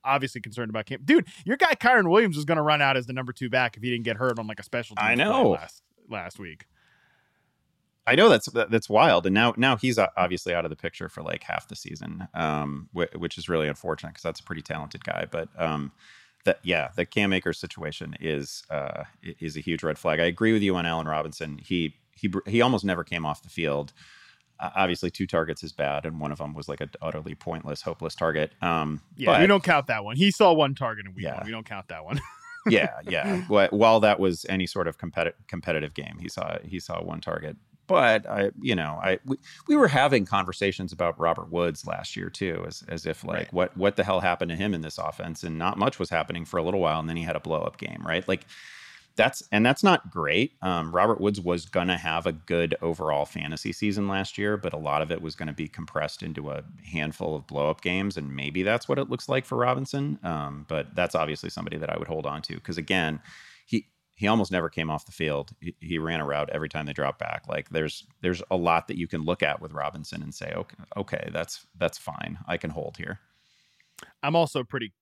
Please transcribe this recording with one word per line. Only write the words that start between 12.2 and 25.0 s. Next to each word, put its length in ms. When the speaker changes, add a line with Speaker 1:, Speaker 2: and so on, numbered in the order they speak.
Speaker 2:
um, 600
wh-, 240
which 200
is 100
really 220
unfortunate 440
'cause 100
that's 180
a 20
pretty 180
talented 440
guy. 260
But, 160
um, 360
that, 180
yeah, 320
the 100
Cam 280
Akers 260
situation 600
is, 480
uh, 340
i-, 160
is 160
a 20
huge 240
red 160
flag. 220
I 40
agree 280
with 80
you 160
on 80
Allen 200
Robinson. 520
He, 380
he, 180
br-, 180
he 140
almost 240
never 180
came 220
off 180
the 60
field. 420
Uh, 160
obviously, 380